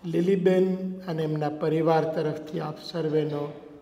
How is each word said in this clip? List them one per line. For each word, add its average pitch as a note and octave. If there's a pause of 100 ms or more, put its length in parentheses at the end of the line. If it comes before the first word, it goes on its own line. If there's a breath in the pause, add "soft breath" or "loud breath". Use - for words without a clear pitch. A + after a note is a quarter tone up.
લીલીબેન F#3 (320)
અને D#3+
એમના D3+
પરિવાર D#3
તરફથી D#3+
આપ D3+ (100)
સર્વેનો D3+ (300)